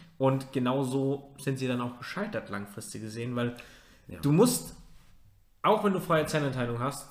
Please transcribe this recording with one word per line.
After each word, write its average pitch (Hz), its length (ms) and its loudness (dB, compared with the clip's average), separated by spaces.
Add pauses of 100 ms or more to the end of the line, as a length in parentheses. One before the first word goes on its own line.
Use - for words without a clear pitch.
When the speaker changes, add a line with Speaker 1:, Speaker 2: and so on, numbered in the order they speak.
(180)
Speaker 1:
Und 135 360 2
genauso 135 840 0
sind 135 200 -2
sie 127 80 0
dann 123 140 0
auch 123 160 -6
gescheitert, 113 520 -6
langfristig 101 520 -10
gesehen, 117 340 -6
weil 120 200 0 (520)
Speaker 2:
Ja. 92 140 -14
Speaker 1:
du 143 100 4
musst, - 440 4 (880)
auch 208 200 4
wenn 202 100 4
du 180 60 0
freie 160 280 2
Zeiteinteilung 123 520 -2
hast 135 320 -4